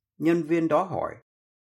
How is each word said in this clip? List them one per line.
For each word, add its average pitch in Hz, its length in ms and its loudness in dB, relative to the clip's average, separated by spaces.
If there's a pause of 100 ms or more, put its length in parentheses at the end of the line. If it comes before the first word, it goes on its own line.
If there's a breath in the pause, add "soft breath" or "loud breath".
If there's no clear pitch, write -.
(180)
Nhân 165 260 2
viên 160 240 0
đó 151 160 2
hỏi. 120 320 -6 (600)